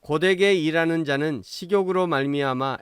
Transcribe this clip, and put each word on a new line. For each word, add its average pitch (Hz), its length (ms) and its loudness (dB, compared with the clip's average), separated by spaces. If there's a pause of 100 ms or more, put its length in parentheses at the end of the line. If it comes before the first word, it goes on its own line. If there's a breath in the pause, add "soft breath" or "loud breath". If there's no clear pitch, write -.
고되게 185 540 2
일하는 165 500 0
자는 143 360 -2
식욕으로 185 640 -2
말미암아 139 760 -2